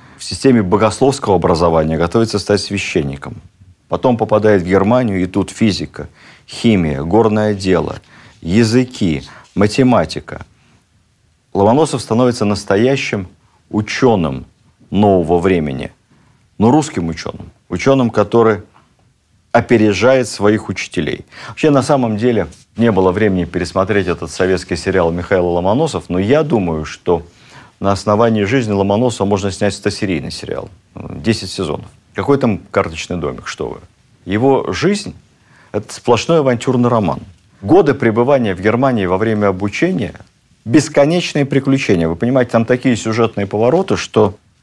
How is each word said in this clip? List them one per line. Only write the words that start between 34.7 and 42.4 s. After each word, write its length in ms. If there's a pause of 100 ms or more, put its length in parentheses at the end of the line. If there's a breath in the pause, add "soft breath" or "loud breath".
жизнь — 400 (580 soft breath)
это 220
сплошной 460
авантюрный 500
роман. 300 (420)
Годы 320
пребывания 640
в 40
Германии 460
во 140
время 300
обучения — 640 (500)
бесконечные 800
приключения. 600
Вы 80
понимаете, 380